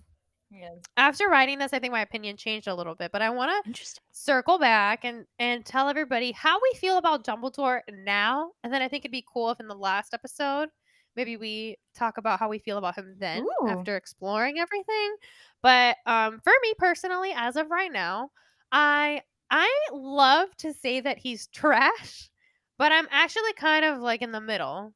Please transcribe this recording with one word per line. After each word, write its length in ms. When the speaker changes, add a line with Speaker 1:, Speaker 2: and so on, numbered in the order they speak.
Speaker 1:
Yeah. 180
Speaker 2:
after 300
writing 300
this, 140
I 60
think 140
my 100
opinion 340
changed 320
a 60
little 220
bit, 140
but 120
I 80
wanna 340
Speaker 3:
Interesting. 380
Speaker 2:
circle 460
back 460
and, 200
and 260
tell 240
everybody 440
how 280
we 180
feel 200
about 260
Dumbledore 560
now. 600
And 120
then 80
I 60
think 180
it'd 60
be 200
cool 180
if 100
in 80
the 80
last 360
episode – 560
maybe 200
we 400
talk 240
about 220
how 80
we 100
feel 180
about 200
him 240
then 240
Speaker 1:
Ooh. 240
Speaker 2:
after 280
exploring 600
everything. 580
But, 340
um, 380
for 80
me 160
personally, 560
as 220
of 140
right 220
now, 380
I, 500
I 200
love 680
to 160
say 260
that 180
he's 280
<laughs> 80
trash, 720
but 160
I'm 200
actually 420
kind 300
of, 160
like, 200
in 120
the 80
middle. 560